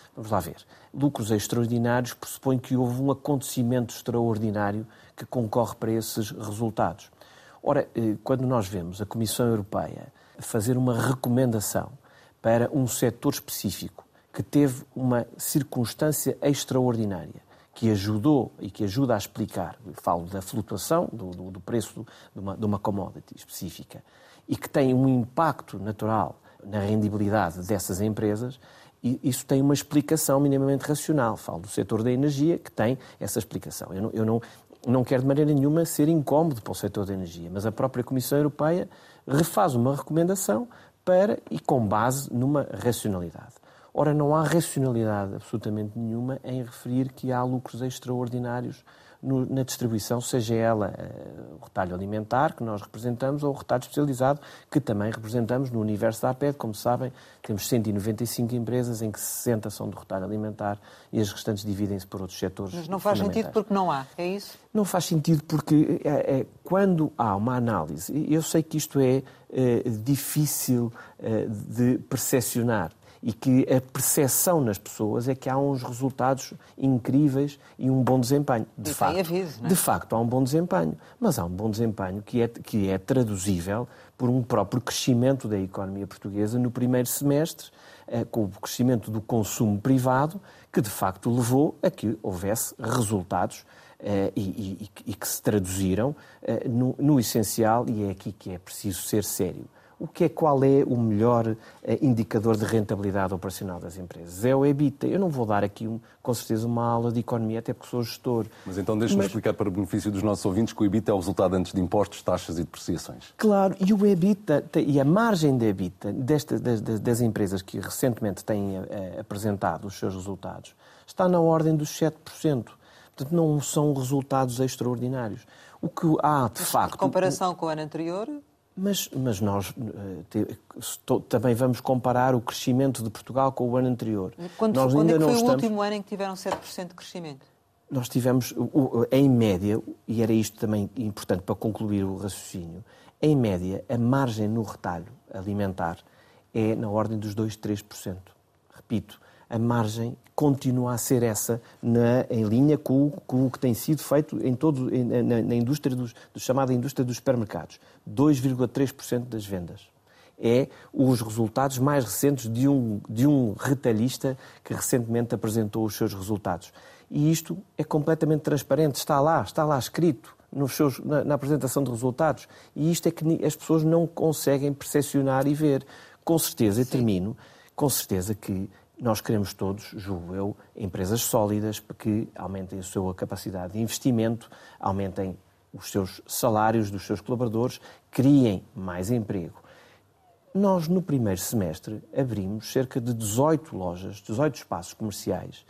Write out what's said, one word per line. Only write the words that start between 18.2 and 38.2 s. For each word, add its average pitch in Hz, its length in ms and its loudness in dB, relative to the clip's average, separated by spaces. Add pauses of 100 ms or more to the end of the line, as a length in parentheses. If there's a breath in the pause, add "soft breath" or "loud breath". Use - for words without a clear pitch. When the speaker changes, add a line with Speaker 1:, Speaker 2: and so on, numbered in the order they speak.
Speaker 1:
e 101 100 -10
que 110 140 -6
ajuda 120 300 0
a - 20 4
explicar, 101 600 -6 (160)
falo 87 320 -2
da 95 160 -8
flutuação 113 680 -2
do, 95 200 -10
do, 92 220 -12
do 95 60 -14
preço 110 460 -6 (300 loud breath)
de 98 60 -14
uma, 98 140 -8
de 110 120 -4
uma 104 120 0
commodity 101 560 -6
específica, - 680 -14 (420 soft breath)
e - 80 -4
que - 140 -8
tem 135 240 4
um 131 160 6
impacto 131 680 0
natural 104 600 -2 (240 soft breath)
na 101 180 -4
rendibilidade 101 840 0
dessas 98 360 -2
empresas, 107 580 -2 (420 loud breath)
e - 220 0
isso - 220 -2
tem 139 160 2
uma 143 100 6
explicação 143 640 2
minimamente 139 480 2
racional. 143 520 0
Falo - 220 -10
do 98 80 -12
setor 110 340 -2
da 123 100 2
energia, 143 460 2
que - 120 -16
tem 120 280 0 (200 loud breath)
essa - 200 -4
explicação. - 560 -8
Eu 92 80 -4
não, 110 80 -2
eu 110 160 0
não, 113 160 2 (440 loud breath)
não 127 160 4
quero 123 200 2
de 135 60 2
maneira 147 260 4
nenhuma 151 320 4
ser 151 240 2
incómodo 151 500 2
para 104 120 -8
o - 20 -6
setor 101 320 -4
da 98 80 -4
energia, 85 360 -8
mas 101 140 -4
a 110 80 0
própria 127 320 -2
Comissão 131 320 0